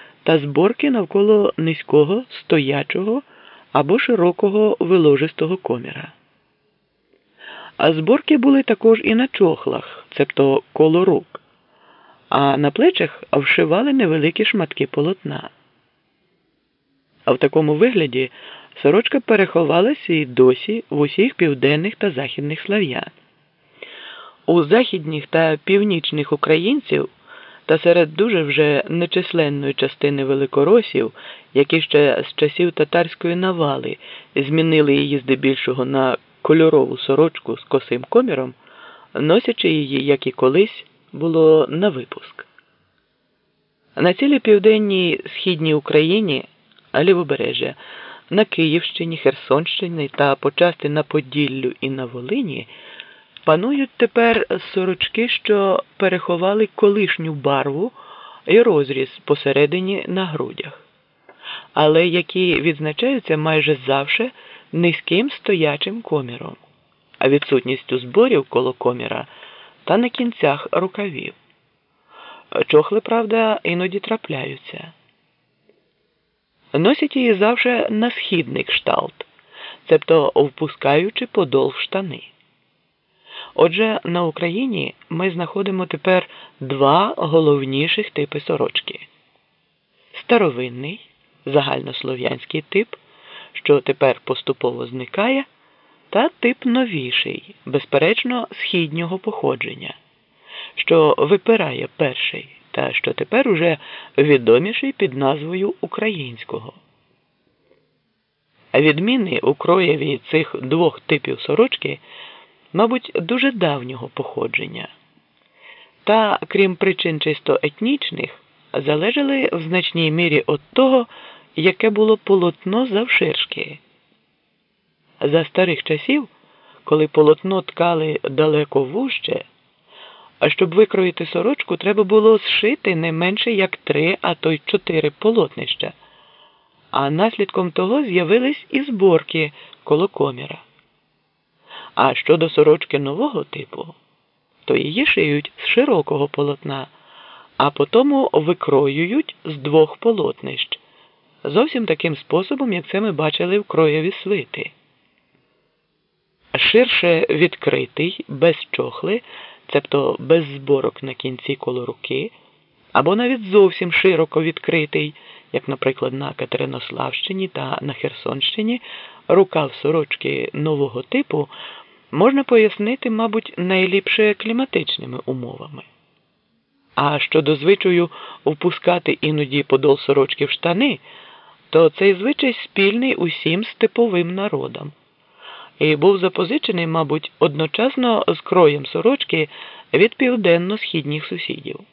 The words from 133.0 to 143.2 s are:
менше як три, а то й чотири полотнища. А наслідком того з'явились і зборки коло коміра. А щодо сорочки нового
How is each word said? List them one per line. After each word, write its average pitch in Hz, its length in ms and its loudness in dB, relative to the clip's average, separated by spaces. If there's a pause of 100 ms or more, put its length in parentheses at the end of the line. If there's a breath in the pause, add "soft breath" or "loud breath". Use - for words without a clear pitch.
менше 180 400 -2
як 190 260 0
три, 160 440 0
а 175 140 0
то - 160 -2
й 151 140 -2
чотири 160 440 -2
полотнища. - 840 -2 (960 soft breath)
А 139 180 0
наслідком 190 640 -2
того 208 320 0
з'явились 214 640 0
і - 120 -2
зборки 180 680 2 (320 loud breath)
коло 151 240 2
коміра. 139 500 -6 (1400 loud breath)
А 135 160 2
щодо 165 340 2
сорочки 151 500 4
нового 160 440 -4